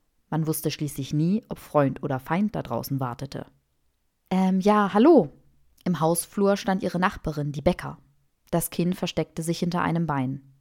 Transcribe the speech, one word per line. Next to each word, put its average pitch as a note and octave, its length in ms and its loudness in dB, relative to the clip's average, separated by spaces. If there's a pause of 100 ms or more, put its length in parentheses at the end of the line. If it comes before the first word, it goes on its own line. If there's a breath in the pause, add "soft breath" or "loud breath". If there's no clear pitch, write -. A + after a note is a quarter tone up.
(300)
Man D#3 180 -2
wusste D#3 240 -2
schließlich C#3+ 420 -8
nie, E3+ 360 0
ob - 100 -12
Freund - 420 0
oder C3 180 -4
Feind G3 360 -2
da D#3 60 -4
draußen B2+ 380 -6
wartete. B2+ 480 -8 (840)
"Ähm, F#3 320 2
ja, G3+ 320 4
hallo." A3+ 400 6 (500)
Im F3+ 160 -2
Hausflur E3+ 560 0
stand F#3+ 280 -2
ihre F#3+ 160 -2
Nachbarin, D3+ 520 -4
die C#3+ 100 -8
Bäcker. C#3+ 360 0 (540)
Das E3+ 180 -2
Kind F3+ 260 -2
versteckte - 480 -4
sich E3 160 -2
hinter F3 220 -2
einem E3 240 0
Bein. C#3 360 -4 (200)